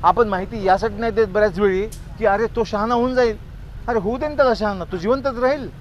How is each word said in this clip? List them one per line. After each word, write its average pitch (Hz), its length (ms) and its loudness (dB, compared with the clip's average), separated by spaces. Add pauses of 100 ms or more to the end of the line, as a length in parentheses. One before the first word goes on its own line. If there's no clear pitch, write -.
आपण 185 240 4
माहिती 196 360 -4
यासाठी 196 320 2
नाही 226 160 -2
देत 214 160 2
बऱ्याच 196 320 2
वेळी 196 280 2
की - 380 -8
"अरे, 202 200 4 (100)
तो 233 80 0
शहाणा 214 300 -2
होऊन 247 220 0
जाईल." 233 220 2 (500)
अरे, 220 120 0
होऊ 220 180 -2
दे 302 100 -4
ना 294 80 -6
त्याला 262 180 4
शहाणा, 196 380 -2
तो 185 60 -6
जिवंतच 240 420 -2
राहील 262 300 0 (120)